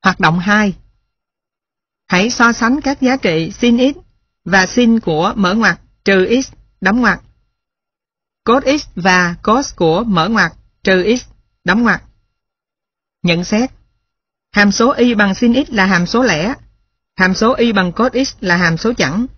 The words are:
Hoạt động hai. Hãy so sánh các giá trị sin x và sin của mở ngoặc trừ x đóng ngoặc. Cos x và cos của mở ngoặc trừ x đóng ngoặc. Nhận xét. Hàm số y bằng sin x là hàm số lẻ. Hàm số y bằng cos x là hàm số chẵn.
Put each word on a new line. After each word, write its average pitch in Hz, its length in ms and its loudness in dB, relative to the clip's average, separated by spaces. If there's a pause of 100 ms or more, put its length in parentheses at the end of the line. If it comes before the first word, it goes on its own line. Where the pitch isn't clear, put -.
Hoạt 185 160 -2
động 170 200 2
hai. 208 340 0 (1300)
Hãy 196 220 0
so 233 220 2
sánh 240 300 -2
các 277 200 -4
giá 254 160 0
trị 165 340 -2
sin 240 260 2
x 262 200 0 (480)
và 185 200 2
sin 226 340 2
của 175 360 -2
mở 190 200 0
ngoặc 208 260 0 (240)
trừ 196 360 2
x - 120 -10 (280)
đóng 202 200 0
ngoặc. 208 220 -2 (1200)
Cos 254 200 2 (180)
x - 140 -16
và 180 480 0
cos 247 320 0
của 175 280 0
mở 185 260 0
ngoặc 196 280 -2 (260)
trừ 190 340 2
x - 80 -10 (380)
đóng 196 200 0
ngoặc. 214 200 -2 (1200)
Nhận 175 200 0
xét. 220 280 -2 (800)
Hàm 202 200 2
số 240 200 2
y 240 240 2
bằng 202 200 0
sin 240 180 2 (140)
x - 40 -14
là 208 140 0
hàm 180 200 0
số 233 180 0
lẻ. 180 300 -2 (640)
Hàm 185 180 2
số 220 200 0
y 233 180 0
bằng 185 200 0
cos 240 220 -2 (140)
x - 140 -14
là 180 160 -2
hàm 170 200 0
số 220 160 -4
chẵn. 180 320 -2 (120)